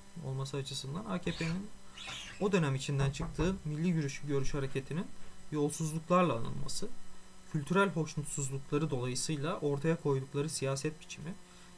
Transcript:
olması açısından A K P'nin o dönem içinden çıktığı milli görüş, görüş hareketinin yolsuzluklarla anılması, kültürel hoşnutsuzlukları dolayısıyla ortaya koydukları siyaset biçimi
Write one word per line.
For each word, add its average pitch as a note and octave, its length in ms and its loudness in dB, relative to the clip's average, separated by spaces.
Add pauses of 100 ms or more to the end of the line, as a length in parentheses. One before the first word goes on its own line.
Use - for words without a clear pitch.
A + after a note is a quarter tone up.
(260)
olması C3+ 300 -4
açısından C#3 480 -4
A F#3 160 -2
K F3 120 -2
P'nin E3 340 -2 (760)
o F#3+ 120 4
dönem D#3+ 220 6
içinden C#3 360 2
çıktığı E3 540 0
milli D3+ 280 2
görüş, D3 360 2
görüş C#3 260 4
hareketinin C#3 520 0 (460)
yolsuzluklarla D#3 840 2
anılması, C3 520 0 (640)
kültürel F3+ 380 4
hoşnutsuzlukları D3 1000 -2
dolayısıyla C3+ 680 0
ortaya D3 380 2
koydukları C#3 520 0
siyaset C#3 520 -2
biçimi - 340 -10 (420)